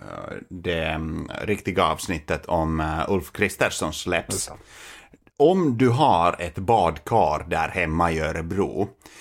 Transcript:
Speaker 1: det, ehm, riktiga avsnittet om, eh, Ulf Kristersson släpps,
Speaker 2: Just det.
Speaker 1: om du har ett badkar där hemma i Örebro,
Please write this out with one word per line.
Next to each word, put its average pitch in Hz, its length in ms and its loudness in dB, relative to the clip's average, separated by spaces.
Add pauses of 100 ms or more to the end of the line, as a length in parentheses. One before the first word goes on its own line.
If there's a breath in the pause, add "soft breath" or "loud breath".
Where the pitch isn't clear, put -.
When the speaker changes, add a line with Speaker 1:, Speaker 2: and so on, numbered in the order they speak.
(500)
Speaker 1:
det, 85 340 -4
ehm, 80 480 -4 (100)
riktiga 95 420 0
avsnittet 80 600 -2
om, 80 340 0
eh, 78 320 -2
Ulf 92 200 -2
Kristersson 92 600 -2
släpps, - 400 -4
Speaker 2:
Just - 140 -6
det. - 960 -6
Speaker 1:
om 160 340 4
du 127 120 6
har 110 500 4
ett 85 180 -6
badkar 87 920 2
där 80 180 0
hemma 85 440 0
i 80 80 -2
Örebro, 82 720 -2 (320 loud breath)